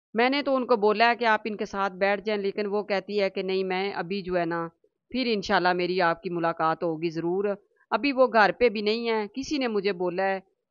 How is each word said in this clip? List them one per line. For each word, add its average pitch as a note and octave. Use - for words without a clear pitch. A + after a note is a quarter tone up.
मैंने C4
तो C4+
उनको B3
बोला G#3
है A#3+
कि A#3
आप A3
इनके G#3+
साथ G3
बैठ G3
जाएं, G#3
लेकिन G3+
वो G#3
कहती G3+
है G3
कि F#3+
नहीं, F#3+
मैं F#3
अभी F#3+
जो F3+
है E3+
ना, E3
फिर B3
इंशाल्लाह F#3
मेरी F3+
आपकी E3+
मुलाकात E3
होगी E3
ज़रूर। E3+
अभी A3
वो B3+
घर G3+
पे A#3+
भी G#3
नहीं A3+
है। A3
किसी C4+
ने B3+
मुझे G3+
बोला F3+
है F#3+